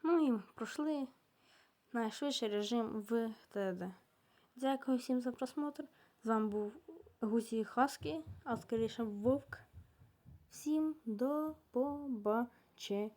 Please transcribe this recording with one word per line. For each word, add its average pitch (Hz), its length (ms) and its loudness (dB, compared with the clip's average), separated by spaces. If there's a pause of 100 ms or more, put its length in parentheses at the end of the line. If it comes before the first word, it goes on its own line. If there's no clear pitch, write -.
Ну 320 240 6
і 233 140 4 (140)
пройшли 294 540 -2 (840)
найшвидший 233 560 0
режим 214 520 0
в 226 300 0 (180)
Т 196 240 0
Д. 180 220 -6 (600)
Дякую 262 420 0
всім 254 220 0
за 247 120 -2
просмотр. 294 520 -4 (380)
З - 40 -6
вами 220 220 2
був 208 240 -2 (480)
Гузі 226 440 2
Хаскі, 302 600 0 (200)
а 240 120 -2
скоріше 226 460 -2
Вовк. 220 560 0 (920)
Всім 311 420 0 (120)
до 285 480 -2 (160)
побачення. 240 1500 -2